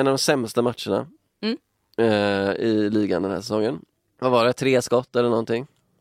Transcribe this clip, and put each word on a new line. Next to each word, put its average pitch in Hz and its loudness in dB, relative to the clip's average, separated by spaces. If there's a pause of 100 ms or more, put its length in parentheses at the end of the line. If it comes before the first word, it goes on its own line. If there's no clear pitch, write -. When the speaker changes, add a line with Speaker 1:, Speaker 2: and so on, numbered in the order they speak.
Speaker 1:
av 135 4
de 135 0
sämsta 127 0
matcherna, 117 -2 (360)
Speaker 2:
Mm. 214 -4 (420)
Speaker 1:
eh, 101 2
i 107 0
ligan 98 0
den 95 -2
här 87 -6
säsongen. 110 -2 (380)
Vad 127 -2
var 117 4
det? 123 2
Tre 127 0
skott 123 -2
eller 120 2
någonting? 117 -2 (340)